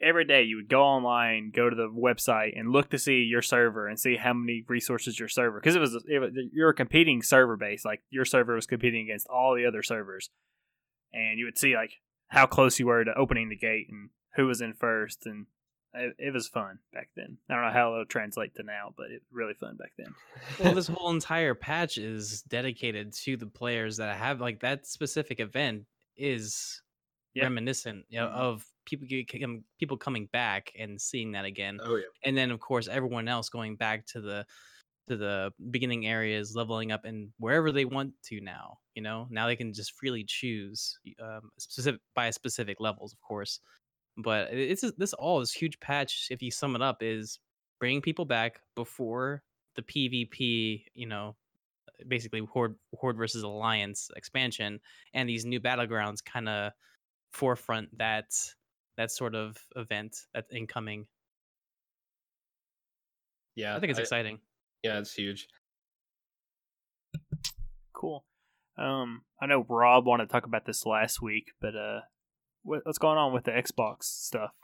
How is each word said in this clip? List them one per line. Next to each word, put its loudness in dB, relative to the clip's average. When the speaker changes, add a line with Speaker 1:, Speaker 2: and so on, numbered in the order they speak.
Speaker 1:
every 6
day 8
you 2
would -10
go 8
online, 4
go 4
to 0
the 0
website, 2
and -2
look 6
to 0
see 4
your 4
server 4
and -6
see 4
how 2
many -2
resources -2
your -6
server, 0
'cause 6
it 6
was, 2
it 4
was, 2
you're 8
a 4
competing 6
server 8
base. -4
Like, -4
your 0
server 4
was -2
competing 2
against -6
all 4
the 4
other 0
servers, -4
and -2
you -2
would -6
see, 6
like, -2
how 10
close 6
you 2
were 6
to 0
opening 2
the -8
gate -2
and -16
who 6
was 0
in -4
first, 0
and -12
it, -4
it -4
was -2
fun -6
back -10
then. -12
I -2
don't 0
know 2
how 4
it'll -2
translate -4
to -12
now, -10
but -12
it -16
really -6
fun -12
back -16
then. -14
Speaker 2:
Well, 8
this 2
whole -2
entire 2
patch -2
is -6
dedicated -4
to -4
the -10
players -4
that -4
have, -4
like, -4
that -2
specific -4
event -2
is -6
Speaker 1:
Yeah. 0
Speaker 2:
reminiscent, -4
you -8
know, 0
Speaker 1:
Mm-hmm. -6
Speaker 2:
of -2
people -10
get, -6
com-, -8
people -4
coming -6
back -2
and -12
seeing -6
that -6
again. -6
Speaker 3:
Oh, -2
yeah. -4
Speaker 2:
And 0
then, 2
of -4
course, -2
everyone -4
else -4
going -8
back -4
to -12
the, -8
to -4
the -4
beginning -2
areas, -2
leveling -4
up -4
and -10
wherever 2
they 2
want -6
to -12
now, -14
you -12
know? -8
Now -2
they 0
can -8
just -10
freely -6
choose, -6
um, -14
specific, -6
by 0
specific -6
levels, -6
of -20
course. -8
But 0
it, -2
it's, -2
this -2
all, 2
this -2
huge -4
patch, -2
if -8
you -6
sum -4
it -2
up, -2
is -6
bringing 0
people -2
back 0
before -6
the -10
P -2
V -2
P, -2
you -12
know, -8
basically -4
Horde, -2
Horde -4
versus -4
Alliance -4
expansion, -6
and -2
these -4
new -4
battlegrounds -2
kinda -6
forefront -2
that, -2
that -4
sort -6
of -8
event -8
that's -10
incoming. -10
Speaker 3:
Yeah, -4
Speaker 2:
I -4
think 0
it's -2
Speaker 3:
I 0
Speaker 2:
exciting. -4
Speaker 3:
Yeah, 0
it's -10
huge. -6
Speaker 1:
Cool. -10
Um, -4
I -2
know 4
Rob 8
wanted 4
to -4
talk 2
about -2
this -6
last 2
week, -4
but, -4
uh, -6
what, -4
what's -4
going 6
on 4
with 0
the 2
Xbox 0
stuff, -6